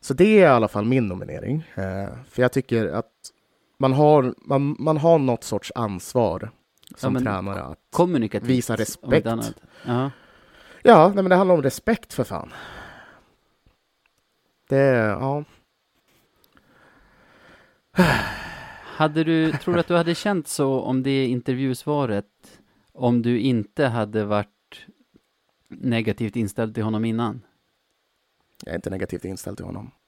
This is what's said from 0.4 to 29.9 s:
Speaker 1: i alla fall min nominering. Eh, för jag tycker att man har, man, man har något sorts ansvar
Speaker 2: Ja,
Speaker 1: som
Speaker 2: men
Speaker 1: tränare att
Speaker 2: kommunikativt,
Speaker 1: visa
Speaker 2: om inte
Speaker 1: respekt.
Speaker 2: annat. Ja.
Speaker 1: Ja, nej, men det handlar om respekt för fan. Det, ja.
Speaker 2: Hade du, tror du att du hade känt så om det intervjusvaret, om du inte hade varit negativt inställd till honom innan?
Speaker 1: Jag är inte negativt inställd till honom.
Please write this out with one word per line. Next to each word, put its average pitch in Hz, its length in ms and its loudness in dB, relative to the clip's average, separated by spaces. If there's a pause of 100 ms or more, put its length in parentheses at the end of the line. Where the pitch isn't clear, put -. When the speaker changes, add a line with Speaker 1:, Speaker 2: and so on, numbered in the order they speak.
Speaker 1:
i 180 40 8
alla 120 220 6
fall 104 180 -2
min 123 220 0
nominering. 95 560 -6 (120)
Eh, 95 340 -6 (200)
för - 120 -4
jag 123 100 2
tycker 117 360 -2
att 95 240 -6 (640)
man 131 160 0
har, 143 440 4
man, 139 420 -2
man 151 180 0
har 165 220 4
något 127 240 0
sorts - 320 -6
ansvar 104 720 -2 (400)
Speaker 2:
Ja, - 80 -20
Speaker 1:
som 131 160 -2
Speaker 2:
men 127 100 -2
Speaker 1:
tränare 98 380 -6
att 67 180 -14 (120)
Speaker 2:
kommunikativt, 123 580 0
Speaker 1:
visa 120 240 0
Speaker 2:
om 107 60 -2
inte - 20 0
Speaker 1:
respekt. - 460 -2
Speaker 2:
annat. 113 340 -6 (240)
Ja. 123 260 -2 (720)
Speaker 1:
Ja, 190 240 10
nej, 202 160 2
men 190 60 0
det 185 60 6
handlar 180 200 4
om 151 80 2
respekt - 500 -2
för 127 100 -2
fan. - 300 -10 (2250)
Det, 135 160 4 (100)
ja. 120 480 -2 (3500)
Speaker 2:
Hade 156 400 0
du, 160 280 2
tror 151 220 -2
du 170 60 2
att 165 80 -2
du 175 80 0
hade 170 200 2
känt 190 320 -2
så 135 320 0
om 131 240 -2
det 135 220 0
intervjusvaret, 127 1300 -4 (340)
om 120 280 0
du 120 180 0
inte 123 460 0
hade 107 400 -2
varit - 600 -6 (800)
negativt 113 680 -4
inställd 113 380 -4
till 110 100 -4
honom 110 220 -2
innan? 113 360 -4 (1200)
Speaker 1:
Jag - 80 -14
är 82 40 -8
inte - 140 -8
negativt 95 360 -8
inställd 95 320 -12
till 87 80 -12
honom. 98 260 -14 (160)